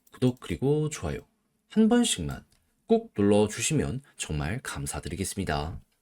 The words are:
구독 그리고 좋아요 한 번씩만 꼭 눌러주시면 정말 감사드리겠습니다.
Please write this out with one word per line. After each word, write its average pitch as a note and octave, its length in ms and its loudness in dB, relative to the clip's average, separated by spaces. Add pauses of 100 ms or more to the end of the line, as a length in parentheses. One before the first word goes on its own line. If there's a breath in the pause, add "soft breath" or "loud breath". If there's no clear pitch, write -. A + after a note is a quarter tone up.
(120)
구독 B2 260 0
그리고 D3 520 -2
좋아요 D2 300 -6 (500)
한 A3 180 4
번씩만 A#3 580 0 (400)
꼭 A3+ 320 2
눌러주시면 G#2 840 2 (160 soft breath)
정말 D#2+ 460 -4
감사드리겠습니다. D#2 1160 -6 (240)